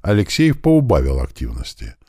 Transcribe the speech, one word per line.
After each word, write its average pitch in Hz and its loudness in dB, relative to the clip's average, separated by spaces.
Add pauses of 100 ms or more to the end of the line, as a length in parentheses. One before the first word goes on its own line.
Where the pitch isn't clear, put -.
Алексеев 104 0
поубавил 98 2
активности, - -10 (140)